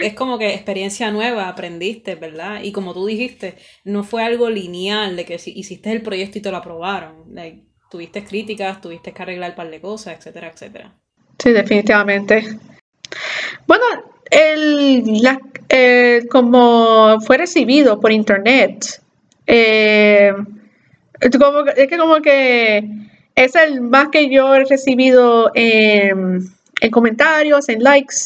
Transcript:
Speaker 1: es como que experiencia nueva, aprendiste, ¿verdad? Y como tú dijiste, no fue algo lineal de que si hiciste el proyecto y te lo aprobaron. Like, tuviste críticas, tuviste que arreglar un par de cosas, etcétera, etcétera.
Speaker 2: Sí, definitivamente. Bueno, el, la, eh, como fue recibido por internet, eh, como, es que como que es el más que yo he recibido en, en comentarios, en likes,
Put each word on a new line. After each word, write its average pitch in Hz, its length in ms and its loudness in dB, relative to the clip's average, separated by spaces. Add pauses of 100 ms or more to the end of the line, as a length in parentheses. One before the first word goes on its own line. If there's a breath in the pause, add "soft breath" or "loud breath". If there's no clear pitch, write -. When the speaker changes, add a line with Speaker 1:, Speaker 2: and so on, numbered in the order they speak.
Speaker 1:
es 208 120 -8
como 254 240 -8
que 208 160 -6
experiencia 196 580 -8
nueva, 214 360 -6
aprendiste, 180 680 -12
¿verdad? 165 460 -16
Y 202 100 -12
como 190 220 -10
tú 185 120 -8
dijiste, 220 500 -10 (280 soft breath)
no 202 200 -8
fue 226 200 -8
algo 233 260 -4
lineal 190 680 -8
de 175 80 -10
que 175 140 -14
si - 180 -18
hiciste 185 360 -14
el 226 100 -8
proyecto 202 360 -10
y 202 40 -16
te 196 80 -8
lo 185 80 -8
aprobaron. 165 720 -12
Like, 165 320 -20 (260)
tuviste 175 340 -16
críticas, 202 560 -10
tuviste 170 320 -18
que 185 100 -18
arreglar 180 280 -12
un 170 60 -18
par 165 140 -16
de 156 100 -20
cosas, 190 380 -14
etcétera, 170 360 -20
etcétera. - 400 -20 (460)
Speaker 2:
Sí, 247 120 2
definitivamente. 208 920 0 (1200 loud breath)
Bueno, 370 180 4 (460)
el, 285 920 2
la, 269 180 0 (280)
eh, 247 600 2
como 233 880 4
fue 254 180 2
recibido 269 640 2
por 220 120 2
internet, 214 880 -2 (440)
eh, 214 840 4 (1080 soft breath)
como, 285 260 4 (120)
es 269 120 4
que 339 100 -4
como 320 240 2
que 240 640 0 (460 loud breath)
es 254 220 2
el 302 240 2
más 269 300 2
que 302 200 2
yo 269 240 4
he 269 100 4
recibido 254 920 4
en, 202 880 2 (360)
en 226 100 0
comentarios, 285 800 2
en 226 140 -2
likes, 277 320 2 (120)